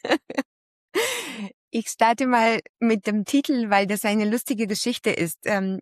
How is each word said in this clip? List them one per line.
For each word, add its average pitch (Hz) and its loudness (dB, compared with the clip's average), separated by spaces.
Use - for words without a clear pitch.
<laughs> - -4
Ich 226 -4
starte 233 2
mal 226 2
mit 220 0
dem 208 0
Titel, 269 0
weil 202 4
das 202 -4
eine 208 2
lustige 226 -2
Geschichte 214 -2
ist. - -2
Ähm, 190 0